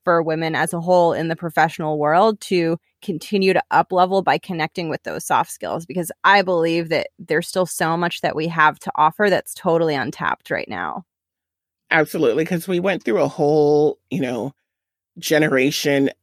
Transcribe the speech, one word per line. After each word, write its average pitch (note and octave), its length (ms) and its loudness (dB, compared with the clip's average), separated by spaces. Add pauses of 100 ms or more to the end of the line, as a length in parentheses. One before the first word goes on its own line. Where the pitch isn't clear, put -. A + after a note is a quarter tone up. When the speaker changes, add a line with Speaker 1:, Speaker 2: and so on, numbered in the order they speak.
Speaker 1:
for E3+ 180 2
women D#3+ 340 -2
as D#3 180 0
a E3+ 80 -4
whole F3 320 4
in D#3 140 -2
the D#3+ 80 -4
professional D#3 640 -2
world F3 440 2
to E3+ 360 0 (240)
continue F#3+ 520 0
to E3+ 180 2
up - 200 2
level F#3 300 2
by C#3+ 160 2
connecting D#3+ 520 -6
with - 140 -6
those - 220 -8
soft C#3 260 0
skills, D3+ 340 -8
because F3 260 -6 (120)
I G3 180 4
believe E3+ 480 0
that D#3 180 -2 (120)
there's - 280 -2
still F#3 180 -2
so E3 300 -2
much E3+ 260 -4
that E3 140 -2
we D#3 120 -2
have D#3+ 320 2
to - 160 -8
offer E3 340 2
that's - 240 0
totally E3 420 0
untapped B2+ 540 -6
right G#2 180 -6
now. F2+ 380 -8 (880)
Speaker 2:
Absolutely, D#3 540 2
'cause E3 220 -4
we F3+ 120 -2
went F3+ 240 -2
through G#3 180 0
a C#3 60 2
whole, D3 720 2 (100)
you - 120 -4
know, B2 320 -4 (640)
generation C#3+ 920 2 (140)